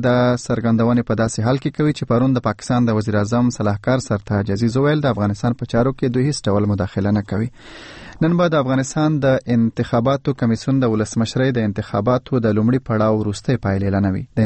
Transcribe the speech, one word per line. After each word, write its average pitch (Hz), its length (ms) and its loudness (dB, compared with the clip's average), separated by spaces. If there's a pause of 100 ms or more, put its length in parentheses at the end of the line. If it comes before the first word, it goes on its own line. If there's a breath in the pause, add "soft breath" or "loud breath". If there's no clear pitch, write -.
د 123 300 2 (100)
څرګندونې 117 600 2
په 113 140 0
داسې 113 240 -2
حال 135 160 2
کې 147 140 -2
کوي 151 160 0
چې - 200 -6
پرون 127 220 2
د 120 120 -2
پاکستان 120 400 0
د 117 40 2 (100)
وزیر 104 160 -2
اعظم 120 340 2
سلاکار 110 560 0
سرتاج 101 500 -2
عزیز 117 200 0
وویل 147 240 2
د 143 140 -2
افغانستان 104 480 -2
په - 100 -6
چارو 123 200 2
کې - 220 -4
دوی 127 140 2
هیڅ 147 180 -4
ډول 104 260 2
مداخله 98 460 -2
نه 101 40 -2 (100)
کوي. 110 180 -2 (720 loud breath)
نن 170 140 2
به 175 160 2
د - 100 0
افغانستان 135 580 0
د 135 180 2 (140)
انتخاباتو 120 880 0
کمیسیون 127 400 0
د 123 120 2
ولسمشرۍ 113 640 0
د 113 120 0
انتخاباتو 117 760 -2
د 107 120 2
لومړي 120 320 2
پړاو 110 320 2
وروستۍ 107 440 -2
پایلې 98 240 0
اعلانوي. 98 340 0 (140)
د - 100 0